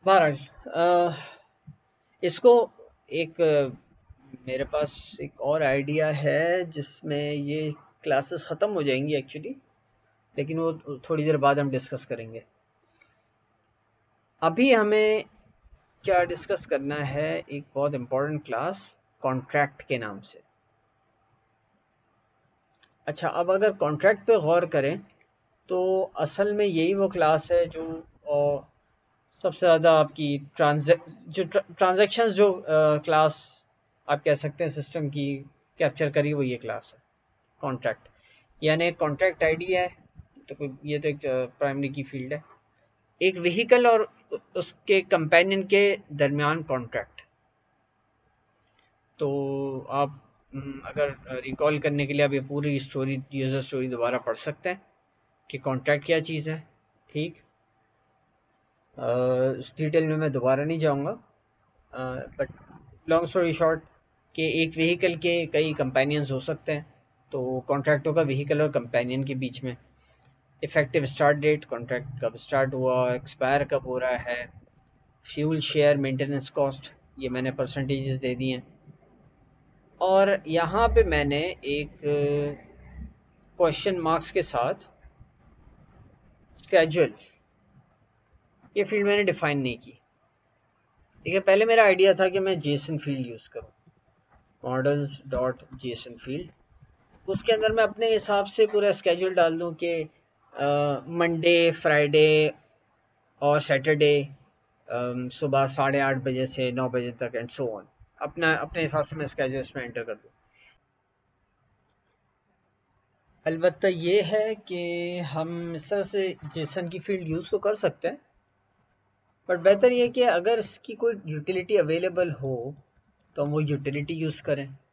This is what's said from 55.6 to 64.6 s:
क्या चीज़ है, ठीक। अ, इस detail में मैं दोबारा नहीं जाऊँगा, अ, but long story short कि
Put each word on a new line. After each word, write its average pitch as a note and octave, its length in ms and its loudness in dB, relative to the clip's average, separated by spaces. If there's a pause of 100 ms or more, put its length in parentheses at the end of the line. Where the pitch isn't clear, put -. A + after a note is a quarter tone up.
क्या E3 140 2
चीज़ D#3 320 -6
है, D#3 160 -10 (460)
ठीक। - 280 -6 (1600)
अ, B2 140 -4 (480)
इस - 180 -16
detail D#3 300 2
में D#3 80 0
मैं D3+ 160 0
दोबारा C3 320 2
नहीं E3 160 -4
जाऊँगा, D#3 440 -2 (720)
अ, B2+ 440 -10
but C3+ 100 -4 (600)
long E3 160 4
story E3+ 280 0
short D#3+ 260 2 (560)
कि D#3+ 280 0